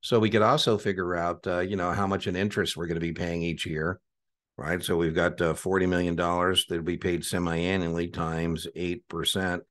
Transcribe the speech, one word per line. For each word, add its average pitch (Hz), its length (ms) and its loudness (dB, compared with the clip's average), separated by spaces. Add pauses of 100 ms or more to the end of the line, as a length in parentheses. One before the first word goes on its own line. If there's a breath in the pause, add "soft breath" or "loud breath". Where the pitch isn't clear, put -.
So - 180 4
we 110 120 6
could 107 100 6
also 117 380 4
figure 90 360 -2
out, 85 320 -2
uh, 90 120 0
you 95 180 -2
know, 90 140 0
how 95 160 0
much 95 200 0
in 90 100 -2
interest 101 380 0
we're 87 120 -6
gonna 82 140 -2
be 85 120 -2
paying 85 300 -4
each 85 240 -4
year, 82 340 -2 (560)
right? 85 260 -2
So 87 140 0
we've 85 180 2
got, 85 280 2
uh, 82 100 2
forty 92 320 0
million 90 300 2
dollars 87 540 2
that'll 82 160 -4
be 87 120 -2
paid 85 260 -2
semi-annually 85 880 0
times 82 680 -4
eight 87 340 -6
percent. 90 640 -2